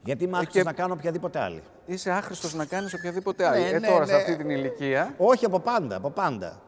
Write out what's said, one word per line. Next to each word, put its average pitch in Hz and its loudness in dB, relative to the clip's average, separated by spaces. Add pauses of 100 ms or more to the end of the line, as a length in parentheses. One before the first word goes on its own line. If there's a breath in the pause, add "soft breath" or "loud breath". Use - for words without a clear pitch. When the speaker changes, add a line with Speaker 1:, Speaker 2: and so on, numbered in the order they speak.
Speaker 1:
Γιατί 139 -2
μ' 185 -4
Speaker 2:
Ε, 175 0
Speaker 1:
άκουσες 170 -4
Speaker 2:
και 190 4
Speaker 1:
να 165 0
κάνω 180 -2
οποιαδήποτε 165 -4
άλλη. 87 -4 (240)
Speaker 2:
Είσαι 185 -6
άχρηστος 180 -4
να 156 -4
κάνεις 180 -6
οποιαδήποτε 180 -2
άλλη. 156 4
Speaker 1:
Ναι, 180 2
Speaker 2:
Ε, 190 2
Speaker 1:
ναι, 220 0
Speaker 2:
τώρα, 156 6
σε 147 2
Speaker 1:
ναι. 147 6
Speaker 2:
αυτή 160 2
την 151 -4
ηλικία. 139 0
Speaker 1:
Όχι, 233 6
από 185 2
πάντα, 165 0
από 143 -4
πάντα. 123 -4